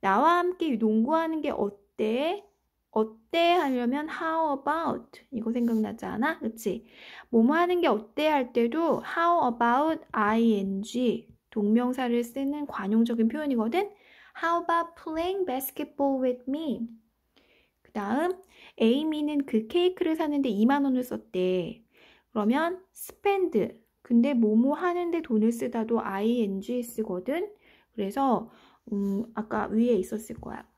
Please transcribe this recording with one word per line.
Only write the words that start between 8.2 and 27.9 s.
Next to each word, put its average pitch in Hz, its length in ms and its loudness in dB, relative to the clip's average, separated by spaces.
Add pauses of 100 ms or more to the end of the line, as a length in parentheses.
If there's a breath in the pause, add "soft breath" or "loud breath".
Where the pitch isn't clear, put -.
할 269 240 0
때도 247 520 0
how 339 480 2
about 262 600 2
ing, 214 1120 0 (240)
동명사를 240 720 0
쓰는 277 440 -6
관용적인 226 600 2
표현이거든? 285 640 -2 (520 loud breath)
How 339 200 0
about 339 280 0 (120)
playing 349 420 -2
basketball 269 760 -2
with 247 260 -2
me? 262 400 -4 (960 soft breath)
그다음, 269 580 -4 (380 loud breath)
에이미는 294 680 2
그 220 200 0
케이크를 349 500 0
사는데 294 320 0
이만 240 360 2
원을 254 180 0
썼대. 185 800 -4 (480 soft breath)
그러면 285 520 0 (120)
spend, 359 840 -2 (240)
근데 240 320 4
뭐뭐 233 400 4
하는데 349 480 -2
돈을 220 280 0
쓰다도 233 500 -2
ing 214 840 -2
쓰거든? 233 680 -6 (440 soft breath)